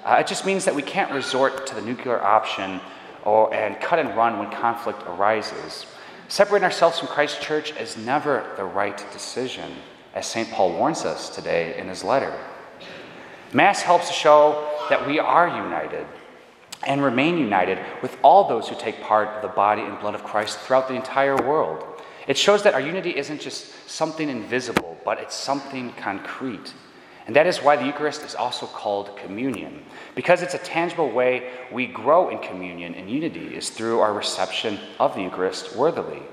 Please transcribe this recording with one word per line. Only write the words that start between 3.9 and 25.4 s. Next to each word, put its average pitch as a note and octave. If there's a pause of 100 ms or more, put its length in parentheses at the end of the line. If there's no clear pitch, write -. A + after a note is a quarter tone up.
and A2+
run A2+
when G#2
conflict A#2
arises. G2+ (400)
Separating G3+
ourselves E3+
from D3
Christ's -
church D3+
is A2+
never C3 (120)
the G2
right G2 (140)
decision, G2+ (440)
as F#2+
Saint A2+
Paul F#2
warns B2+
us D#2
today E2
in F#2
his F#2
letter. G#2 (1160)
Mass F3
helps F3
to -
show D3+ (200)
that C3+
we D3
are E3
united E2 (760)
and C#3
remain C#3
united G2 (220)
with -
all F3
those A2+
who A#2+
take A2
part G#2+
of -
the G2+
body G#2
and G2
blood G#2
of G#2
Christ G#2+
throughout C3
the C3
entire C3+
world. B2+ (420)
It C3+
shows G3+
that F#3
our C3
unity E3+
isn't C#3
just -
something D#3+
invisible, A#2
but G#2
it's -
something C3